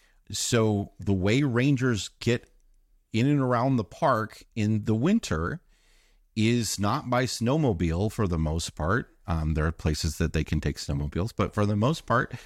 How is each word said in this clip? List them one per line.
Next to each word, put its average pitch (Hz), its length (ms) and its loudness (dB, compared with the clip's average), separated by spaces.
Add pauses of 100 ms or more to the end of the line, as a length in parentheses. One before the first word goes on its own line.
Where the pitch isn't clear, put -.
(300)
So 107 680 0
the 98 140 0
way 104 280 2
rangers 127 680 0 (100)
get - 300 0 (640)
in 117 140 2
and 147 140 2
around 127 360 2
the 107 80 0
park 113 580 0 (120)
in 107 300 0
the 110 100 2
winter 120 640 0 (760)
is 113 420 0
not 104 320 -2
by 127 140 2
snowmobile 110 880 0
for 104 160 -2
the 85 100 -2
most 80 360 -4
part. 87 340 -2 (180)
Um, 80 280 -2
there 78 120 0
are 80 60 0
places - 460 -2
that 80 140 0
they 78 120 0
can 78 160 -2
take 71 160 -4
snowmobiles, 73 600 -4
but - 180 -2
for 104 120 0
the 104 100 0
most 127 300 -2
part, 123 260 0 (140)